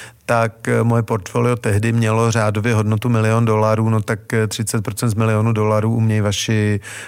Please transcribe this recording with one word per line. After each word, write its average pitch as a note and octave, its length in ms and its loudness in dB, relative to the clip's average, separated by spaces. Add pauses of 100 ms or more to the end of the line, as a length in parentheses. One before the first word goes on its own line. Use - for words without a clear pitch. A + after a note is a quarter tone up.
(260)
tak, A#2 420 0
eh, A#2 140 2
moje A#2 200 2
portfolio A#2+ 540 -2
tehdy A2 360 0
mělo A2+ 380 2
řádově A2 440 0
hodnotu G#2+ 340 0
milion A2+ 360 2
dolarů, A2 460 2
no A2 100 2
tak, - 320 -6
eh, A2+ 140 0
třicet A2 380 -4
procent G#2+ 260 -4
z G#2 40 -2
milionu A2 380 2
dolarů G#2+ 420 0
umějí A2 260 2
vaši G#2 600 0 (280)